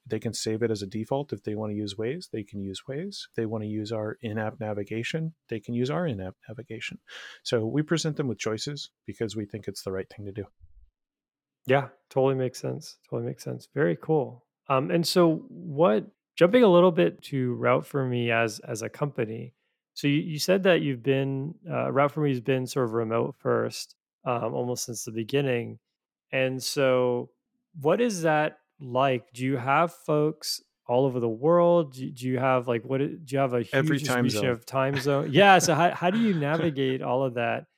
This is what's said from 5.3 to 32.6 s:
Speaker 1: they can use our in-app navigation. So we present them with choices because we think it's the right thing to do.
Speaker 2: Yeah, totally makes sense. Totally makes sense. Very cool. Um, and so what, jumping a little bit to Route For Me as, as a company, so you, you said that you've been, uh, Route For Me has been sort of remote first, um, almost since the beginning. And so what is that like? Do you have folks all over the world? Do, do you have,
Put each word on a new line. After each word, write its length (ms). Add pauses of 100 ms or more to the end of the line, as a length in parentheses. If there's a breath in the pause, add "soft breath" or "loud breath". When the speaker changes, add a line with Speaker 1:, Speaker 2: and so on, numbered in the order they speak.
Speaker 1:
they 120
can 120
use 160
our 180
in-app 280 (140)
navigation. 500 (460 loud breath)
So 200
we 180
present 340
them 100
with 120
choices 520 (160)
because 300
we 100
think 220
it's 140
the 100
right 160
thing 180
to 60
do. 120 (1200)
Speaker 2:
Yeah, 240 (220)
totally 240
makes 260
sense. 380 (100)
Totally 200
makes 160
sense. 280
Very 240
cool. 480 (240)
Um, 220
and 160
so 420
what, 600 (260)
jumping 300
a 40
little 240
bit 300
to 320
Route 320
For 180
Me 280
as, 260
as 240
a 60
company, 640 (400)
so 120
you, 140
you 180
said 260
that 180
you've 200
been, 520 (140)
uh, 220
Route 220
For 80
Me 80
has 120
been 260
sort 180
of 80
remote 460
first, 580 (280)
um, 300
almost 300
since 200
the 60
beginning. 720 (500)
And 320
so 680 (500)
what 200
is 220
that 360 (200)
like? 540
Do 120
you 120
have 360
folks 680 (240)
all 200
over 120
the 100
world? 640
Do, 160
do 180
you 100
have, 300